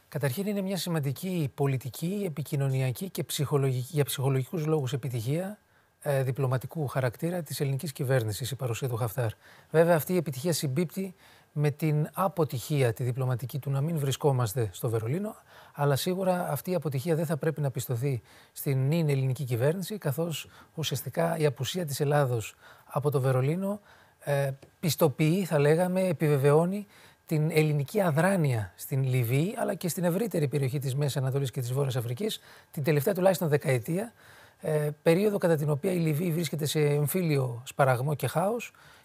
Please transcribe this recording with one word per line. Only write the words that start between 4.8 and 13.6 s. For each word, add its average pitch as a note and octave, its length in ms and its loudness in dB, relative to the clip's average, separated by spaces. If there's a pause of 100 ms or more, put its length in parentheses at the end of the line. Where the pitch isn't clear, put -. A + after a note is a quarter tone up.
επιτυχία, B2+ 680 -4 (480)
ε, C#3 160 2
διπλωματικού C3 640 -2
χαρακτήρα D3+ 560 -2
της C#3+ 180 -8
ελληνικής C3+ 320 -2
κυβέρνησης, B2 580 0
η C3 60 -6
παρουσία B2 320 -4
του A#2+ 80 -2
Χαφτάρ. A#2 340 -2 (400)
Βέβαια, E3+ 260 6
αυτή D#3 160 0
η F#3 40 2
επιτυχία D3+ 360 -2
συμπίπτει E3+ 640 -2 (380)
με D3 180 0
την D3+ 420 0
αποτυχία D3 800 0
τη B2+ 120 -6
διπλωματική B2+ 540 -2
του C#3 120 -6